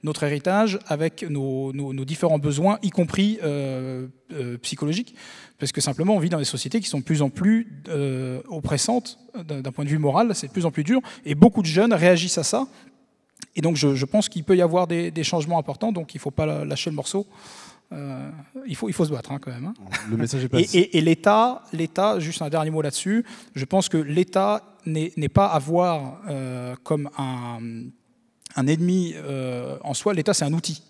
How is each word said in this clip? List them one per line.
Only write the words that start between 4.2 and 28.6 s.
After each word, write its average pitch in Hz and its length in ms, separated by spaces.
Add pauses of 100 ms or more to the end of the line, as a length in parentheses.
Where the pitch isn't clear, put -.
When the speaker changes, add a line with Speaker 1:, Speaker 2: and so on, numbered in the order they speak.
Speaker 1:
euh, 123 240
psychologiques. 160 580 (420)
Parce 143 140
que - 80
simplement, 156 360
on 190 40
vit 165 100
dans 170 100
des 143 40
sociétés 143 380
qui - 80
sont 147 100
de 131 60
plus 151 160
en 139 80
plus, 208 580
euh, 131 640
oppressantes 220 680 (280)
d'un, 143 140
d'un 135 100
point 147 140
de 143 40
vue 151 100
moral, 156 340
c'est - 140
de - 40
plus 175 140
en 160 60
plus 151 120
dur, 226 160 (240)
et 147 120
beaucoup 202 260
de 170 60
jeunes 196 260
réagissent 175 460
à 147 40
ça. 262 240 (880)
Et 165 60
donc, 165 140
je, 143 200
je 135 100
pense 208 240
qu'il 165 140
peut 190 120
y 180 60
avoir 175 260
des, 170 240
des 160 120
changements 165 360
importants, 180 320
donc 170 240
il - 20
ne - 40
faut 139 100
pas 156 140
la-, 151 200
lâcher 143 240
le 156 60
morceau. 185 320 (640)
Euh, 139 380 (360)
il 208 100
faut, 226 120
il 185 60
faut 180 100
se 151 80
battre, 127 200
hein, 139 100
quand 131 100
même, 123 140
hein. 208 80 (360)
Speaker 2:
Le 113 60
message 120 280
est - 20
Speaker 1:
Et, - 20
Speaker 2:
passé. 165 300
Speaker 1:
et, 180 200
et 156 40
l'État, 208 640 (100)
l'État, 180 460
juste 165 220
un 151 80
dernier 156 220
mot 156 100
là-dessus, 190 440 (280)
je 135 120
pense 190 240
que 165 80
l'État 185 880
n'est, 156 320
n'est 143 120
pas 196 180
à 165 120
voir, 160 680
euh, 127 540
comme 147 340
un, 123 420 (960)
un 135 120